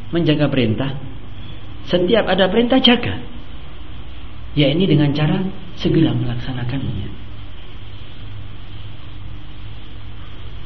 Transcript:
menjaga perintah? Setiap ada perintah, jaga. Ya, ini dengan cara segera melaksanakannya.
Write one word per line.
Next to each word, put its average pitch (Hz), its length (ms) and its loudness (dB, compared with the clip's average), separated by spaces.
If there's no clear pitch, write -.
menjaga 151 400 4
perintah? 127 480 2
Setiap 185 400 4
ada 185 240 4
perintah, 240 320 6
jaga. 240 400 4
Ya, 143 160 6
ini 180 160 4
dengan 147 240 6
cara 151 240 2
segera 151 400 4
melaksanakannya. 120 920 -2